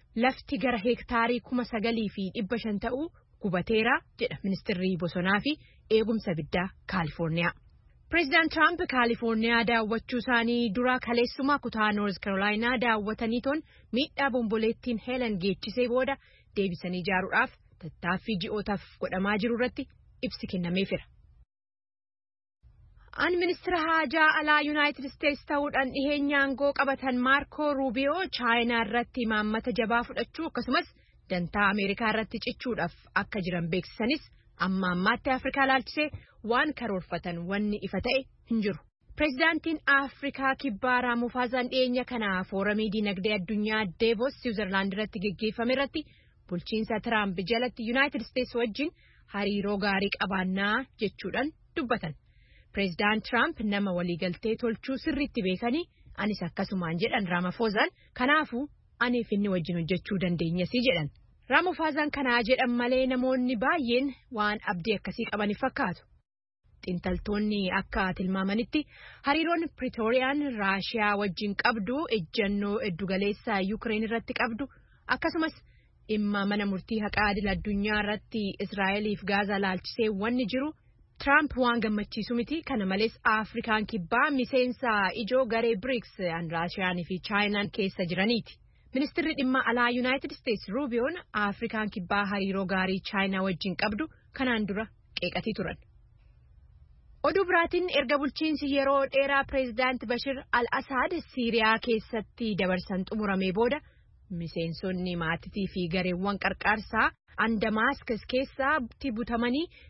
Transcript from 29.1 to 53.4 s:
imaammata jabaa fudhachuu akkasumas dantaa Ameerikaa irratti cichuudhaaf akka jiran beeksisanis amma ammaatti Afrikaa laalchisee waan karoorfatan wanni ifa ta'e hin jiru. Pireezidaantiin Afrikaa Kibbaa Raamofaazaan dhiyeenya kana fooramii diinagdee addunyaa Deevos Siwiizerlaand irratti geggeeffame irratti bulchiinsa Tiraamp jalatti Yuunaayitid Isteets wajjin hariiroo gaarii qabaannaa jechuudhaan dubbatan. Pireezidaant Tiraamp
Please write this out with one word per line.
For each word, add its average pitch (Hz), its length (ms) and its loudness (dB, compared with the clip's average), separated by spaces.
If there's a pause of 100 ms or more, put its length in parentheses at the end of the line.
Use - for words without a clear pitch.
imaammata 220 500 0
jabaa 233 320 2
fudhachuu - 420 -6
akkasumas 262 420 -2 (420)
dantaa 180 380 0
Ameerikaa 202 420 0
irratti 214 300 -2
cichuudhaaf 208 540 -4 (200)
akka 196 280 -2
jiran 170 280 -2
beeksisanis 214 540 -2 (360)
amma 190 300 0
ammaatti 196 400 0
Afrikaa 269 380 2
laalchisee 269 400 0 (360)
waan 254 300 2
karoorfatan 180 720 -4
wanni 208 360 0
ifa 196 220 -4
ta'e 262 200 0 (220)
hin 226 180 0
jiru. 190 180 -2 (300)
Pireezidaantiin 311 720 0 (100)
Afrikaa 269 640 2
Kibbaa 247 460 0
Raamofaazaan 247 680 0
dhiyeenya 254 360 2
kana 220 240 -2 (120)
fooramii 208 480 0
diinagdee 208 460 0
addunyaa 214 480 0 (120)
Deevos 226 400 2
Siwiizerlaand 196 580 -2
irratti 208 260 -4
geggeeffame 214 540 -2
irratti 277 320 -2 (400)
bulchiinsa 214 540 -4
Tiraamp 208 440 0
jalatti 233 400 -2
Yuunaayitid 269 380 0
Isteets 247 340 -4
wajjin 247 360 -2 (380)
hariiroo 202 480 -2
gaarii 202 340 0
qabaannaa 190 600 0 (220)
jechuudhaan 214 560 -2 (200)
dubbatan. 226 420 -2 (540)
Pireezidaant 208 560 0
Tiraamp 254 380 0